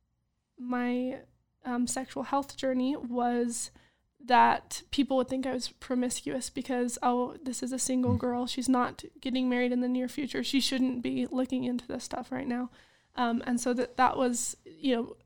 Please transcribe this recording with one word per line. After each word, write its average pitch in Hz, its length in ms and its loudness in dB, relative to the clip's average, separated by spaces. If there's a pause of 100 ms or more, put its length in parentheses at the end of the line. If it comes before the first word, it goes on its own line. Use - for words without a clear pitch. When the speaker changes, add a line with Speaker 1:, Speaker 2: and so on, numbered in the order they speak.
(580)
Speaker 1:
my, 247 640 -2 (440)
um, 247 240 0
sexual 262 360 -6
health 269 340 -2
journey 262 380 0
was 240 760 -2 (520)
that 233 640 4
people 269 280 2
would 254 100 2
think 262 180 -2
I 262 80 -2
was 247 160 -4
promiscuous 247 800 -2
because, 247 540 -2
"Oh, 247 400 2
this 254 180 -6
is 247 100 -4
a 262 60 -2
single 247 380 2
Speaker 2:
Mm. - 40 0
Speaker 1:
girl. 247 280 -2
She's 247 220 -2
not 247 340 2 (180)
getting 254 260 0
married 247 240 2
in 247 100 2
the 247 80 0
near 254 180 0
future. 262 360 -4
She 269 160 2
shouldn't 254 440 2
be 262 240 0
looking 254 360 -2
into 247 240 -2
this 247 160 -6
stuff - 280 -8
right 262 160 -4
now." 247 240 -4 (440)
Um, 233 300 0
and 240 160 2
so 254 120 2
that, 240 240 -2
that 254 200 6
was, 247 480 0
you 262 300 0
know, 233 200 -4 (100)